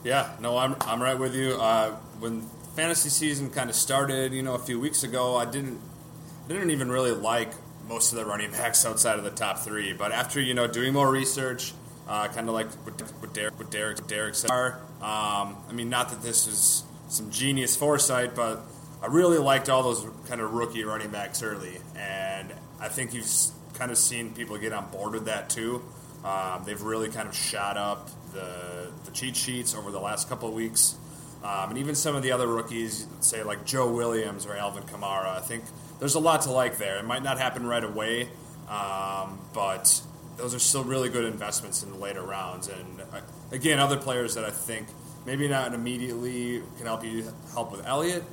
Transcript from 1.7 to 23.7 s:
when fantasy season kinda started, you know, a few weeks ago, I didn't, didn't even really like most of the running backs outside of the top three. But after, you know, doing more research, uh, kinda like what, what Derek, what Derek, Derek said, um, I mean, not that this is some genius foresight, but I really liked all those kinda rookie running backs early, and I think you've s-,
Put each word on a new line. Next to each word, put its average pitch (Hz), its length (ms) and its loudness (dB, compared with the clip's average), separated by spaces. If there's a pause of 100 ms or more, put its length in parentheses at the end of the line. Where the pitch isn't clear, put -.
when 113 220 -2 (340)
fantasy 160 340 4
season 139 420 2
kinda 123 220 -2
started, 135 600 4
you 131 80 -2
know, 131 140 0
a 120 40 0
few 123 200 -2
weeks 151 240 2
ago, 127 320 2
I 120 100 4
didn't, 135 340 -4 (680)
didn't 180 240 2
even 131 200 2
really 127 200 4
like 113 400 2 (360)
most 113 240 4
of 120 60 -2
the 110 80 -2
running 104 260 -2
backs - 320 4
outside 110 360 4
of 101 40 -4
the 101 80 -2
top 101 280 0
three. 104 340 -2
But 101 180 -2
after, 127 300 0
you 127 140 2
know, 120 100 6
doing 120 280 2
more 139 180 8
research, 131 640 0 (340)
uh, 104 220 0
kinda 113 220 -4
like 110 200 0 (120)
what, 110 160 -10 (220)
what 110 120 -10
Derek, 107 260 -4
what 110 100 -10
Derek, 107 380 -2
Derek 107 260 -2
said, - 160 2
um, 107 1080 0 (120)
I - 20 -8
mean, 117 180 -4
not 123 200 2
that 110 140 -8
this 113 240 4
is - 360 4 (240)
some 110 220 -2
genius 131 460 2
foresight, 127 600 4
but 113 280 0 (400)
I - 40 -2
really 170 300 8
liked 135 320 6
all 131 140 6
those 113 220 2 (220)
kinda 117 200 -2
rookie 113 360 0
running 107 280 -4
backs 101 320 -4
early, 95 360 -6 (160)
and 95 580 -4 (260)
I 107 80 -6
think 117 260 -4
you've 117 120 -4
s-, - 260 4 (260)